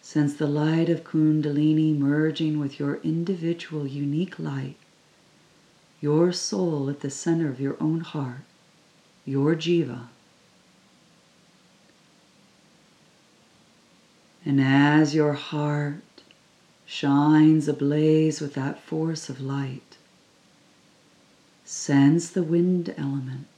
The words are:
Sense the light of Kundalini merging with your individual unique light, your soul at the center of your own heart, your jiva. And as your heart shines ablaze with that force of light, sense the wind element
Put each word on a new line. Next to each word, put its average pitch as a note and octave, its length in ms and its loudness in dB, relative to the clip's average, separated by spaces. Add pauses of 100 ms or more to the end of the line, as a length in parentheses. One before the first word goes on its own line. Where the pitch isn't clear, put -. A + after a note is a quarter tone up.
Sense D3 340 0
the D3+ 120 -2
light D#3 420 2
of E3 140 0
Kundalini D#3 920 2
merging D3+ 640 0
with C#3 200 -6
your C#3+ 180 -2
individual E3 880 -4
unique C#3+ 500 -4
light, C#3+ 380 -8 (1200)
your D#3 320 2
soul E3+ 580 -4
at C#3+ 100 -8
the C#3+ 100 -6
center E3 400 -2
of B2+ 120 -8
your C#3 180 -4
own D#3+ 220 -2
heart, C3+ 400 -8 (840)
your C#3 300 0
jiva. D#3 520 -2 (4000)
And C#3+ 160 2
as C#3+ 540 4
your D3+ 200 2
heart D3 680 -4 (840)
shines D3+ 840 4
ablaze D3+ 720 2
with C#3+ 140 -8
that C3+ 260 -6
force D#3+ 480 -6
of C3+ 100 -10
light, C3+ 580 -8 (1700)
sense D3 680 2
the F#3 140 -2
wind F3 540 0
element C#3 480 -6 (120)